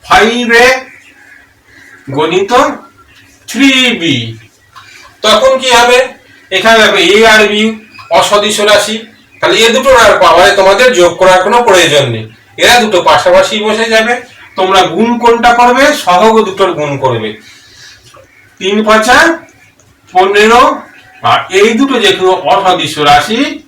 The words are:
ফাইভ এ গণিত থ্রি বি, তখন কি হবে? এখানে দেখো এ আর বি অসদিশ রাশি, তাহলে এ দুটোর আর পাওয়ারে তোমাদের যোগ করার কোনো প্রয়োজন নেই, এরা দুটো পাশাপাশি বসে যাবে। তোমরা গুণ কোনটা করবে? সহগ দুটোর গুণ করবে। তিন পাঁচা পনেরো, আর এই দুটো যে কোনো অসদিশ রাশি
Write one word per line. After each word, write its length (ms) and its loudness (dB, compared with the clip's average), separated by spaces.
ফাইভ 460 -4
এ 40 2
গণিত 340 -2
থ্রি 220 0
বি, 140 -2
তখন 260 2
কি 80 -4
হবে? 180 2
এখানে 300 2
দেখো 180 0
এ 20 2
আর 180 4
বি 120 -2
অসদিশ 380 -2
রাশি, 260 0
তাহলে 160 -2
এ 100 2
দুটোর 200 2
আর 80 4
পাওয়ারে 360 2
তোমাদের 280 2
যোগ 120 4
করার 240 4
কোনো 120 0
প্রয়োজন 460 2
নেই, 120 -10
এরা 220 2
দুটো 160 0
পাশাপাশি 460 2
বসে 260 -2
যাবে। 200 0
তোমরা 240 0
গুণ 160 -2
কোনটা 380 2
করবে? 240 2
সহগ 300 2
দুটোর 300 -2
গুণ 140 -6
করবে। 260 -4
তিন 160 -4
পাঁচা 300 2
পনেরো, 480 2
আর 100 0
এই 100 4
দুটো 240 0
যে 140 0
কোনো 160 0
অসদিশ 400 -2
রাশি 300 0